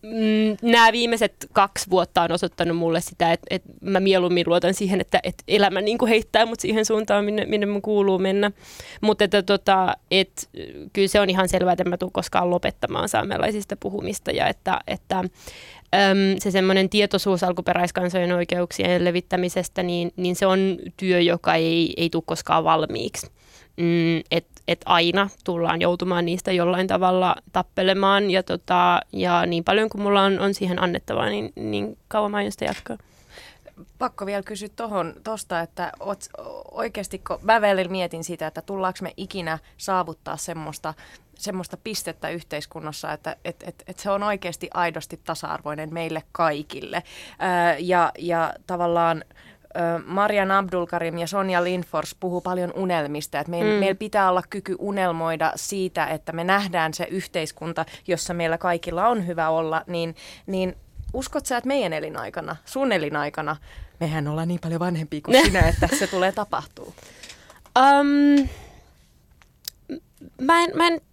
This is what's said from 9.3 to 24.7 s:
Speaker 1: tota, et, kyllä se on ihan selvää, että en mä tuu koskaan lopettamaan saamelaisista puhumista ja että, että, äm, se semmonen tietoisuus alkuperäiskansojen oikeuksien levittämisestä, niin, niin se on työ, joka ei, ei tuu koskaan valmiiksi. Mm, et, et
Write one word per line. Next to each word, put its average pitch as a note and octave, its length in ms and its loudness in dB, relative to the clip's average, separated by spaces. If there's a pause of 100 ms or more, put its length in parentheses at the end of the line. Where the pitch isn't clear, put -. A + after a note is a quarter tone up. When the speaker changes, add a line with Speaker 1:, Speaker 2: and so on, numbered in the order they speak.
Speaker 1:
tota, F#3+ 520 2 (160)
et, - 380 0 (440)
kyllä G3 140 2
se G#3 120 4
on G3 100 4
ihan F#3 200 2
selvää, F#3 240 2
että F3+ 100 0
en F3+ 60 0
mä F3+ 80 -2
tuu F#3 120 -6
koskaan F3+ 400 0
lopettamaan - 600 -2
saamelaisista G3+ 680 -2
puhumista G3+ 520 -6
ja - 160 0
että, - 400 -4
että, - 320 -4
äm, F#3 80 -4 (1120)
se G3+ 120 -2
semmonen F#3+ 380 2
tietoisuus G3+ 540 2
alkuperäiskansojen F3 880 0
oikeuksien F3 760 0
levittämisestä, F3+ 760 -2
niin, F3 320 -2
niin F3+ 200 -2
se G3 100 0
on F#3+ 320 2 (200)
työ, F#3 220 2
joka E3+ 360 2
ei, E3 420 2
ei E3+ 120 0
tuu E3 120 -2
koskaan D#3+ 420 0
valmiiksi. - 680 -2 (460)
Mm, E3+ 400 2 (140)
et, E3 140 0 (220)
et F3 180 -2